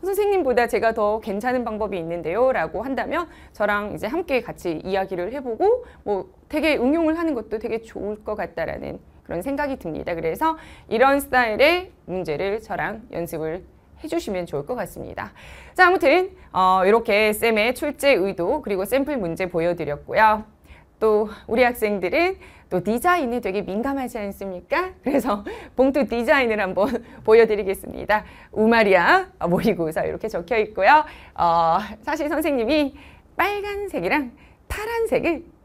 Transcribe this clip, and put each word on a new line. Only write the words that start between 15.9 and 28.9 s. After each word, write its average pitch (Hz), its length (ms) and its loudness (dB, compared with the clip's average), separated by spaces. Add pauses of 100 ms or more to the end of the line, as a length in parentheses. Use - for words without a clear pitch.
어, 185 320 4
이렇게 214 480 4
쌤의 226 440 0
출제 285 380 0
의도 190 480 -2
그리고 196 220 -4
샘플 269 340 -2
문제 175 280 -4
보여드렸고요. 175 1000 0 (540)
또 214 300 2 (180)
우리 247 160 2
학생들은 240 760 0 (320)
또 180 120 -2
디자인에 240 580 0
되게 190 220 -4
민감하지 247 560 -6
않습니까? 196 720 -6 (140)
그래서 240 400 0 (320)
봉투 269 320 4
디자인을 233 520 2
한번 190 280 0 (220)
<laughs> - 120 -20
보여드리겠습니다. 214 1000 2 (260)
우마리아 226 800 4 (200)